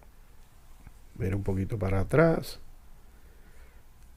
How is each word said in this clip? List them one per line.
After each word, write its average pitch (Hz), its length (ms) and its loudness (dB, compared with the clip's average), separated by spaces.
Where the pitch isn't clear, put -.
Mira 95 180 0
un 101 60 0
poquito 98 360 0
para 95 220 4
atrás. 160 600 4